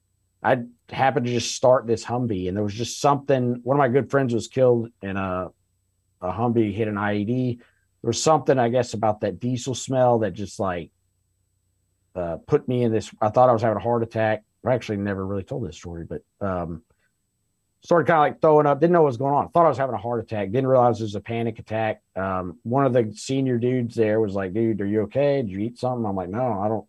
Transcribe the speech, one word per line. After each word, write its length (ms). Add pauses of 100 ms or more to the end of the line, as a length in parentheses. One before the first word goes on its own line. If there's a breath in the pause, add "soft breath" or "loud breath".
(420)
I 220 (260)
happened 380
to 40
just 240
start 300
this 200
Humvee, 420
and 80
there 80
was 100
just 280
something, 640
one 120
of 40
my 100
good 200
friends 240
was 140
killed 420 (120)
in 160
a, 320 (720)
a 100
Humvee 420
hit 140
an 100
I 200
E 80
D. 300 (460 soft breath)
There 60
was 160
something, 340
I 120
guess, 240
about 280
that 200
diesel 340
smell 440
that 140
just, 260
like, 320 (1200)
uh, 220 (100)
put 220
me 140
in 100
this, 280
I 80
thought 200
I 40
was 80
having 160
a 40
heart 200
attack. 420 (220)
I 80
actually 240
never 280
really 180
told 240
this 80
story, 300
but, 160 (180)
um, 420 (1000)
started 220
kinda, 160
like, 200
throwing 240
up, 140
didn't 140
know 80
what 60
was 100
going 160
on. 160
Thought 160
I 40
was 80
having 180
a 40
heart 220
attack, 300
didn't 160
realize 340
it 20
was 120
a 60
panic 380
attack. 420 (140)
Um, 480
one 220
of 80
the 200
senior 440
dudes 380
there 260
was 140
like, 180
"Dude, 260
are 60
you 160
okay? 400
Did 100
you 80
eat 180
something?" 280
I'm 100
like, 140
"No, 300
I 100
don't, 200